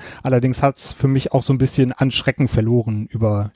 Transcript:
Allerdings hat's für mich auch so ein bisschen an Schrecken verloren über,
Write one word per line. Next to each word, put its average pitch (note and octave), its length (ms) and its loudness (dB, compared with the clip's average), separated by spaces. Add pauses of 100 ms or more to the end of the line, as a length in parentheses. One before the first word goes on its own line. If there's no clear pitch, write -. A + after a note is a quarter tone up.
(220)
Allerdings B2+ 400 0
hat's - 320 0
für - 140 0
mich C3+ 240 0
auch C3 100 2
so - 100 0
ein C3 60 2
bisschen B2+ 360 2
an C3+ 180 0
Schrecken C3+ 360 0
verloren A2 640 0
über, G#2+ 460 -2